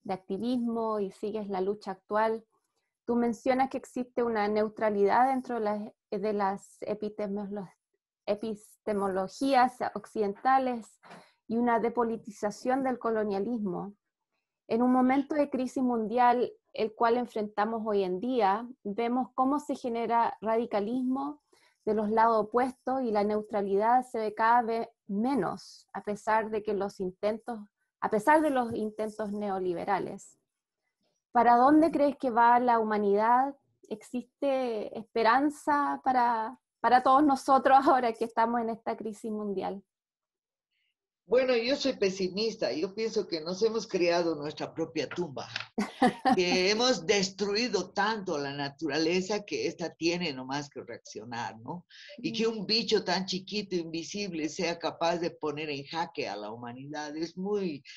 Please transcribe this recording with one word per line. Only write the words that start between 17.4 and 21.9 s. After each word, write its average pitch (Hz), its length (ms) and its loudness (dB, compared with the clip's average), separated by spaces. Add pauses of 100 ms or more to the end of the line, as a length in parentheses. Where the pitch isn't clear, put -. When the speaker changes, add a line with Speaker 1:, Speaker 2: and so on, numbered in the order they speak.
Speaker 1:
hoy 202 180 0
en 185 180 -2
día, 233 460 0 (160)
vemos 233 520 -2
cómo 269 240 2
se 285 160 -6
genera 233 640 -2
radicalismo 240 1040 -2 (440)
de 214 80 0